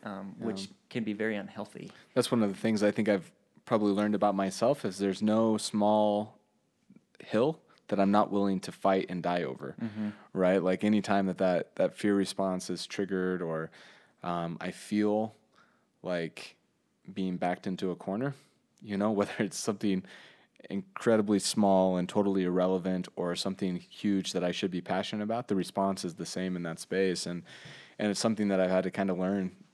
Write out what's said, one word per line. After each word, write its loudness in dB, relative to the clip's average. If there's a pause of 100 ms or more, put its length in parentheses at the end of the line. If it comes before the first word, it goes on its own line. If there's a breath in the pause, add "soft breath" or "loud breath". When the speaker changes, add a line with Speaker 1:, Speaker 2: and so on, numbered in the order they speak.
Speaker 1:
Um, -10
Speaker 2:
Yeah. -6
Speaker 1:
which -6 (220)
can -4
be -4
very -2
unhealthy. -10 (220 loud breath)
Speaker 2:
That's 2
one 4
of 2
the -6
things 0
I 6
think 0
I've 0 (340)
probably 2
learned 2
about 2
myself 0
is -6
there's 0
no 4
small 2 (800)
hill 0 (300 soft breath)
that 0
I'm 4
not 4
willing 0
to -10
fight 2
and -6
die 0
over, -8
Speaker 1:
Mm-hmm. -6 (240 loud breath)
Speaker 2:
right? 4
Like, 0
anytime 2
that, -2
that, 0
that 0
fear 2
response 0
is -6
triggered -2
or, -4 (540 loud breath)
um, -4
I -8
feel 0 (640 soft breath)
like -6 (580)
being -4
backed -4
into -4
a -4
corner, -6 (460 soft breath)
you -8
know, 2
<laughs> 2
whether 0
it's -2
something -2 (680 loud breath)
incredibly 2
small 4
and -2
totally 2
irrelevant 0
or -2
something -4 (120)
huge -2
that 0
I 0
should -2
be -2
passionate -4
about, -4
the 0
response 0
is -6
the -8
same -4
in -6
that -8
space. 0
And, -8 (560 loud breath)
and 0
it's -2
something 2
that 4
I've 4
had 4
to -2
kinda 0
learn 0 (220)